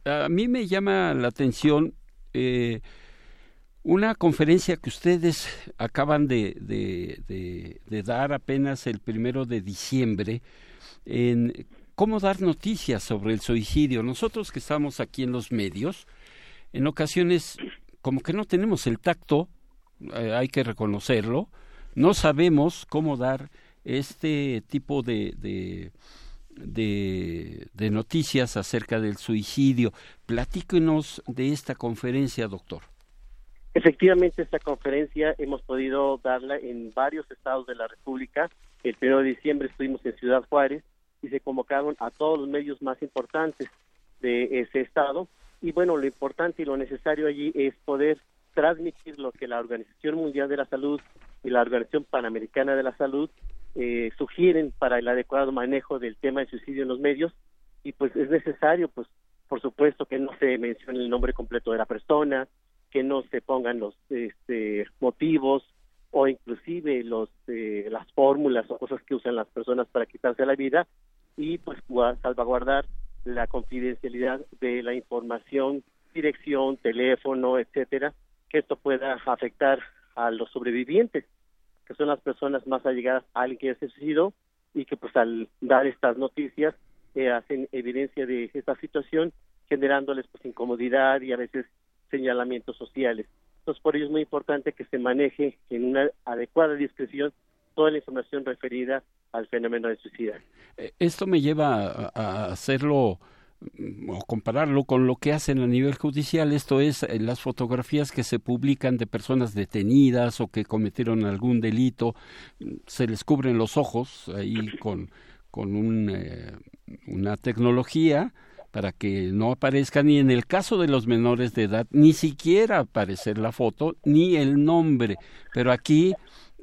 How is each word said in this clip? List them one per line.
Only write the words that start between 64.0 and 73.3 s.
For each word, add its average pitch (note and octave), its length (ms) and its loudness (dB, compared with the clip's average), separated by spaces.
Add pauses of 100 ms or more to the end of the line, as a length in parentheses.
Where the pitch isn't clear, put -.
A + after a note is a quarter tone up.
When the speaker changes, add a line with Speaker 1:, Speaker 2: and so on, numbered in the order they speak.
Speaker 2:
este, A2 800 -4 (140)
motivos C#3 640 0 (480)
o C#3 160 4
inclusive C3+ 720 -4
los, A2+ 260 -4 (200)
eh, G#2+ 420 -6
las A2 220 -10
fórmulas C#3 580 4
o - 80 -8
cosas B2+ 240 -8
que C3+ 140 -4
usan A#2+ 180 -4
las A2 140 -4
personas B2 400 -4
para A#2 180 -2
quitarse B2+ 400 -2
la C#3 80 2
vida, C#3 320 0 (500)
y D#3+ 220 -4
pues D3 180 -12 (120)
gua-, A#2+ 340 0
salvaguardar B2+ 640 -2 (380)
la B2 240 -2